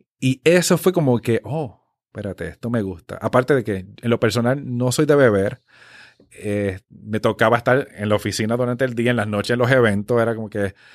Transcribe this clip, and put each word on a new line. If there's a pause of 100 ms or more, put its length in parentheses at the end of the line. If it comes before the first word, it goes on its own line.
(180)
Y
eso
fue
como
que,
"Oh, (260)
espérate,
esto
me
gusta".
Aparte
de
que (260)
en
lo
personal
no
soy
de
beber, (720)
eh, (100)
me
tocaba
estar
en
la
oficina
durante
el
día,
en
las
noches,
en
los
eventos,
era
como
que, (200)